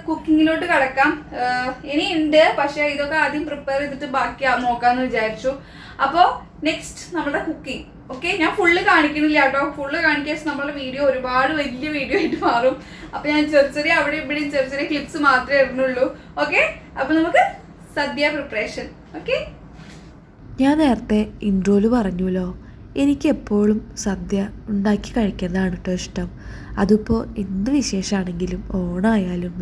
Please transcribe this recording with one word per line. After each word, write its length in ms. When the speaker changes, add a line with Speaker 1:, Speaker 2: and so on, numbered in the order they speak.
Speaker 1:
കുക്കിങ്ങിലോട്ട് 640
കടക്കാം. 400
ആ, 40
ഇനി 140
ഉണ്ട്, 240
പക്ഷേ 240
ഇതൊക്കെ 300
ആദ്യം 260
പ്രിപ്പയർ 340
ചെയ്തിട്ട് 240
ബാക്കി 340
ആ-, 140
നോക്കാന്ന് 420
വിചാരിച്ചു. 440
അപ്പൊ 160
നെക്സ്റ്റ് 340
നമ്മുടെ 320
കുക്കിംഗ്. 360
ഓക്കെ, 160
ഞാൻ 180
ഫുൾ 180
കാണിക്കുന്നില്ല 540
കേട്ടോ. 160
ഫുൾ 160
കാണിക്കാൻ 260
വെച്ചാൽ 180
നമ്മുടെ 300
വീഡിയോ 300
ഒരുപാട് 500
വലിയ 280
വീഡിയോ 220
ആയിട്ട് 260
മാറും. 280
അപ്പൊ 180
ഞാൻ 100
ചെറിയ 240
ചെറിയ 240
അവിടെ 220
ഇവിടെയും 320
ചെറിയ 180
ചെറിയ 180
ക്ലിപ്സ് 380
മാത്രമേ 360
ഇടുന്നുള്ളൂ. 420
ഓക്കെ, 200
അപ്പൊ 180
നമുക്ക് 260
സദ്യ 380
പ്രിപ്പറേഷൻ. 520
ഓക്കെ, 200
Speaker 2:
ഞാൻ 220
നേരത്തെ 380
ഇൻട്രോയിൽ 380
പറഞ്ഞല്ലോ, 480
എനിക്കെപ്പോഴും 760
സദ്യ 340
ഉണ്ടാക്കി 440
കഴിക്കുന്നതാണ് 600
കേട്ടോ 240
ഇഷ്ടം. 280
അതിപ്പോൾ 380
എന്ത് 360
വിശേഷമാണെങ്കിലും, 840
ഓണമായാലും 800